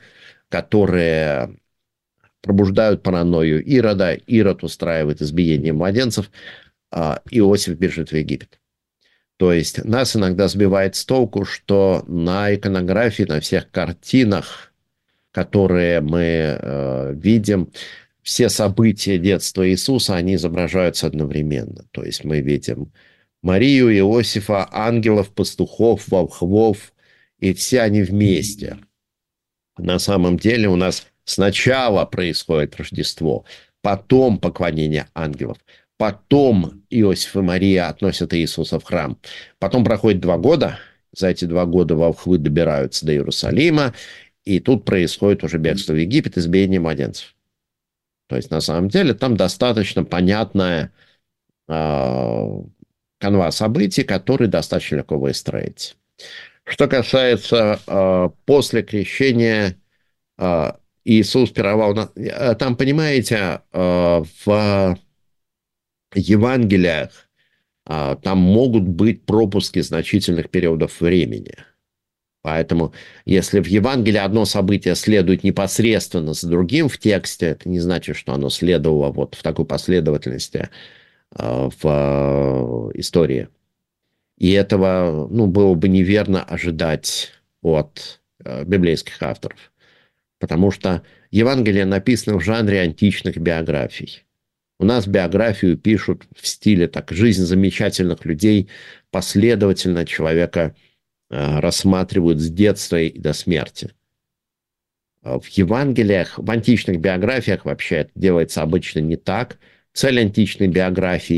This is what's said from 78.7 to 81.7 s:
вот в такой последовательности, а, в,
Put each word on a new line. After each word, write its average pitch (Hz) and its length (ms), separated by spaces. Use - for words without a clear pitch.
вот 69 240
в - 80
такой 80 240
последовательности, 76 1040
а, 64 380
в, - 160